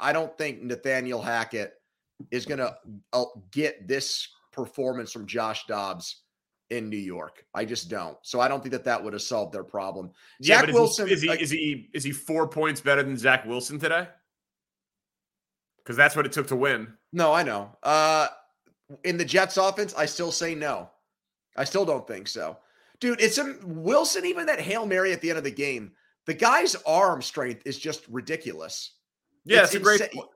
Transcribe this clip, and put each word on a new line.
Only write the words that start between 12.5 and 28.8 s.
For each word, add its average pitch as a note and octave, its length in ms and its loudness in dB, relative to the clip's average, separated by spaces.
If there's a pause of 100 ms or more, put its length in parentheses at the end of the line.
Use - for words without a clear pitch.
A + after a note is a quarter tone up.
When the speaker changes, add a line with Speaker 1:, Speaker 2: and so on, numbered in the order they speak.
Speaker 2:
better C#3+ 220 4
than C3+ 140 -6
Zach B2+ 280 4
Wilson B2 340 -6
today? E3 280 0 (1800)
'Cause A#2+ 120 -8
that's C#3+ 180 8
what D3 100 2
it C#3+ 60 -6
took C#3 160 -2
to C3+ 80 -2
win. B2 380 0 (180)
Speaker 1:
No, E3 220 4
I E3+ 100 4
know. G#2 400 -6
Uh, D#3 440 4 (760)
in F3 140 -2
the E3+ 80 -2
Jets F#3 320 2
offense, G3 380 0
I D3+ 100 0
still E3+ 260 -4
say E3 240 -4
no. C3 340 -4 (680)
I C3+ 80 -2
still F#3+ 200 0
don't C#3 220 -2
think G2+ 200 -10
so. D#2+ 300 -8 (440)
Dude, A#3+ 180 0
it's A3 180 4
a, C#4 280 -2
Wilson, C4 600 2
even F4 200 -2
that C#4+ 160 0
Hail G#3 240 -2
Mary F#3+ 260 2
at D#3+ 80 -2
the D#3+ 100 -2
end D#3+ 80 -2
of D3 60 -4
the C#3 80 -4
game, B2 400 -4 (340)
the D#3+ 80 -2
guy's B3+ 420 4 (120)
arm E3 340 4
strength B2 440 -6
is C3+ 120 -8
just D3+ 300 -10
ridiculous. A#2 840 -10 (500)